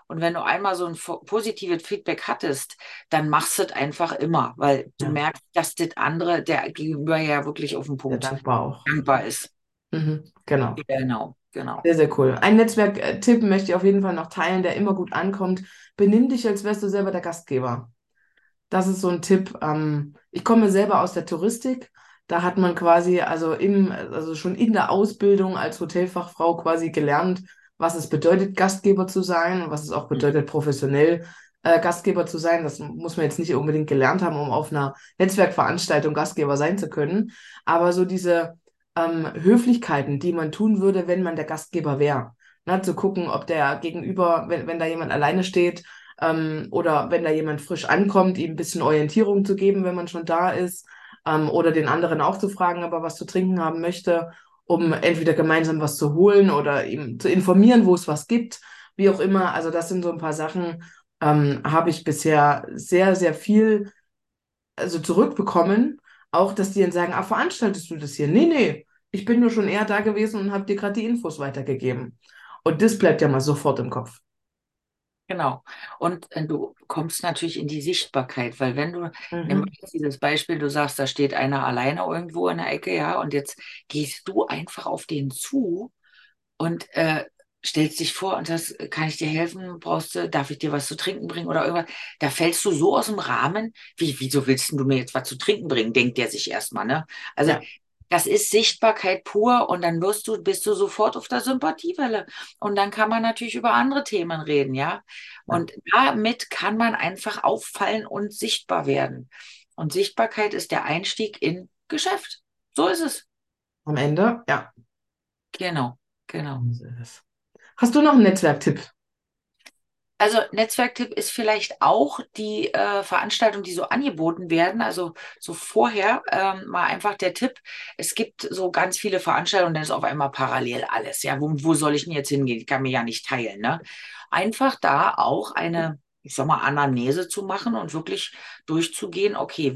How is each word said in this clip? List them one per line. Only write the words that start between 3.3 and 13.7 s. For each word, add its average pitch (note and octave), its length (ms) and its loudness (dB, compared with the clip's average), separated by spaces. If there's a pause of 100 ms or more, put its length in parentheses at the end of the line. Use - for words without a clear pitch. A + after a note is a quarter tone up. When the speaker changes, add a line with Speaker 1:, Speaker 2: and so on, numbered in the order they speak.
Speaker 1:
du C3+ 60 2
es - 80 -6
einfach D3+ 400 -2
immer, D3+ 440 0
weil C#3 420 2
du D3 80 -4
Speaker 2:
Ja. D3+ 60 0
Speaker 1:
merkst, D3+ 320 -2 (100)
dass E3 200 0
das E3 220 -2
andere, E3 460 0
der - 300 -2
Gegenüber D#3 460 -2
ja D3 260 0
wirklich D3 320 -6
auf C#3 100 -6
den C#3 120 -6
Punkt C3 260 -4
Speaker 2:
Ja, C3+ 60 -6
dankbar C3 320 -2
auch. C#2+ 240 -8
Speaker 1:
dankbar C#3 380 2
ist. - 260 -8 (400)
Speaker 2:
Mhm, D#3 340 -2 (220)
genau. B2+ 300 0 (120)
Speaker 1:
Genau, B2+ 480 -4 (160)
genau. - 320 -8
Speaker 2:
Sehr, E3+ 100 6
sehr D3+ 240 4
cool. C3 220 4
Ein G#3 160 8
Netzwerk-Tipp A3 840 4
möchte F#3+ 280 2